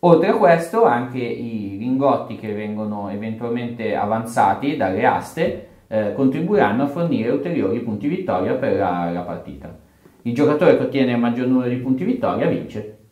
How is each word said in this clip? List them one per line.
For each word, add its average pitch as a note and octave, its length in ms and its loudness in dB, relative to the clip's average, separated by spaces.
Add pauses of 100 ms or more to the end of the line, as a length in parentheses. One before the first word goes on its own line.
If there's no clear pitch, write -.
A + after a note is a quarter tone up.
Oltre E3+ 280 6
a G#3+ 60 4
questo, F3+ 500 4
anche B2+ 340 0
i A2+ 600 -6
lingotti B2+ 580 0
che G#2+ 160 -8
vengono G#2 580 -6
eventualmente A2+ 840 -4
avanzati A2 800 0
dalle F#2+ 280 0
aste, - 640 -2 (200)
eh, G#2+ 260 -2
contribuiranno C3+ 720 2
a - 20 -2
fornire C#3 440 -2
ulteriori C#3+ 500 -2
punti A2 260 -6
vittoria A2 480 -2
per G#2 220 0
la, F2 340 -2
la F2 120 -4
partita. E2 520 -12 (480)
Il A#2+ 120 -4
giocatore D3 420 4
che B2+ 80 0
ottiene B2+ 280 2
il A#2+ 60 2
maggior A#2+ 280 0
numero B2 240 2
di B2 60 -2
punti C3 280 -2
vittoria A#2+ 420 0
vince. - 520 -6 (140)